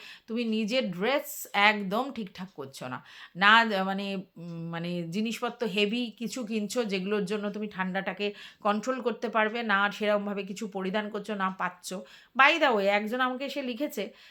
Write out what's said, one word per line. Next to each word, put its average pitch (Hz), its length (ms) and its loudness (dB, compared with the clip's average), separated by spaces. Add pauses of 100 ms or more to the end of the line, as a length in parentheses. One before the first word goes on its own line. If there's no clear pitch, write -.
(260)
তুমি 233 180 -2
নিজের 220 460 0
ড্রেস 226 640 -2
একদম 208 600 4
ঠিকঠাক 190 420 -10
করছো 131 340 -10
না, 127 160 -8 (320)
না, 208 480 8
মানে, 196 320 -2 (200)
উম, 165 340 -10
মানে 170 400 -4
জিনিসপত্র 226 560 -2
হেভি 208 520 0
কিছু 233 260 -4
কিনছো 214 400 -2
যেগুলোর 196 400 0
জন্য 202 260 -2
তুমি 208 180 -6
ঠান্ডাটাকে 190 640 -2 (280)
কন্ট্রোল 220 400 0
করতে 226 280 -2
পারবে 214 340 2
না, 202 280 4
সেরকমভাবে 202 520 0
কিছু 196 260 -8
পরিধান 196 420 -2
করছো 208 240 -6
না, 190 240 0
পাচ্ছ। 185 340 -6 (460)
By 285 140 8 (100)
the 277 140 6
way, 196 100 2
একজন 208 340 2
আমাকে 254 240 0
এসে 277 180 -4
লিখেছে 247 500 -4 (180)